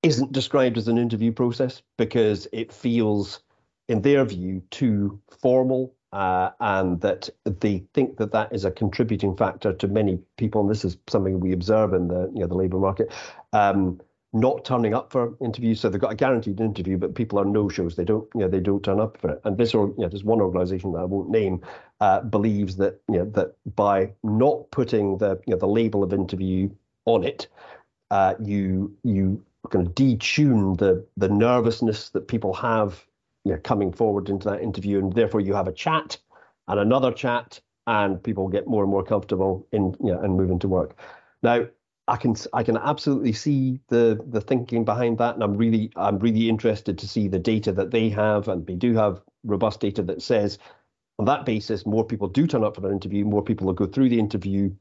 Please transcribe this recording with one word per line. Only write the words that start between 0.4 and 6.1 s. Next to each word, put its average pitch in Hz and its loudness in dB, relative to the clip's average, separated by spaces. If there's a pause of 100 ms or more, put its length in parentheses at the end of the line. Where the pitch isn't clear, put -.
as 110 -2
an 117 4
interview 113 2
process 123 -2 (160)
because 107 2
it 113 -8
feels, 107 0 (460)
in 110 0
their 139 6
view, 95 -6 (120)
too 101 0
formal, 127 0 (180)